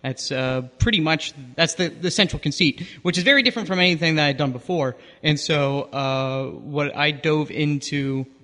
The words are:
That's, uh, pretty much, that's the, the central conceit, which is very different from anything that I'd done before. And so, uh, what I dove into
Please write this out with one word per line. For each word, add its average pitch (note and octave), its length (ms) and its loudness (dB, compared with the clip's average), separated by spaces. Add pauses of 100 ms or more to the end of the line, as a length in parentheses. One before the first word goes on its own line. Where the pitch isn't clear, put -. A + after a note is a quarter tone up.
That's, - 280 -6
uh, C3 320 -2 (160)
pretty G#3+ 220 4
much, D#3 340 0 (220)
that's D#3+ 180 2
the, F3 140 -2
the F3 240 -4
central F3 260 0
conceit, D3+ 480 0 (160)
which F3 160 0
is F3 60 -2
very C#4 180 6
different A#3 260 0
from F#3 120 0
anything E3 340 4
that D3+ 140 4
I'd C3+ 80 0
done C#3 160 0
before. C3+ 440 -2 (280)
And D3+ 160 4
so, C#3+ 420 2
uh, C3+ 680 -2
what C#3+ 460 -4
I D3+ 140 2
dove D3+ 400 0
into C#3 760 -2 (200)